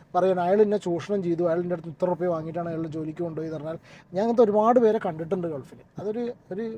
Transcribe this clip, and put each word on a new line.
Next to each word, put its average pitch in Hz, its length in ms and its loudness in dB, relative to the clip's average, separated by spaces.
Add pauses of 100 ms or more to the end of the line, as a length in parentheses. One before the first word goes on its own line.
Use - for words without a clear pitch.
(140)
പറയാൻ 180 260 4
അയാൾ 190 220 4
എന്നെ 208 140 4
ചൂഷണം 185 460 -2
ചെയ്തു, 175 220 0
അയാൾ 170 160 2
എൻ്റെ 175 120 -4
അടുത്ത് 170 160 -6
ഇത്ര 175 180 -2
റുപ്യ 180 200 0
വാങ്ങിയിട്ടാണ് 165 420 -4
അയാൾ 165 180 -4
ജോലിക്ക് 156 360 -8
കൊണ്ടുപോയി 160 260 -6
എന്ന് 156 100 -8
പറഞ്ഞാൽ 160 200 -8 (360)
ഞാൻ 185 80 0
അങ്ങനത്തെ 233 200 4
ഒരുപാട് 214 380 4
പേരെ 220 260 4
കണ്ടിട്ടുണ്ട് 170 420 -4
ഗൾഫിൽ. 131 540 -12
അതൊരു, 233 280 -4 (200)
ഒരു 190 120 -6 (160)